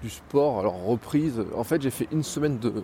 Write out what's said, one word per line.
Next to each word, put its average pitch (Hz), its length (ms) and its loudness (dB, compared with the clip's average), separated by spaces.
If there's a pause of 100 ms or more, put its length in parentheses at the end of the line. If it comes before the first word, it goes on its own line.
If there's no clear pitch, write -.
du 113 80 -8
sport. 139 480 2
Alors 95 160 2 (100)
reprise, 123 560 0 (140)
en 104 80 -2
fait 160 180 2
j'ai 135 100 0
fait - 200 -4
une 151 140 0
semaine 147 340 0
de 107 260 -2